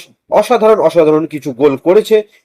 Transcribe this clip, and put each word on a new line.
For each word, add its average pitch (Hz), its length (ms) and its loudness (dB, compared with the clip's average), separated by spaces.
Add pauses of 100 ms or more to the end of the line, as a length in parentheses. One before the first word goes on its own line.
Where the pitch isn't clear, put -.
(400)
অসাধারণ 214 480 0
অসাধারণ 156 460 0
কিছু 147 160 -10 (120)
গোল 143 120 2 (120)
করেছে। 208 320 2 (280)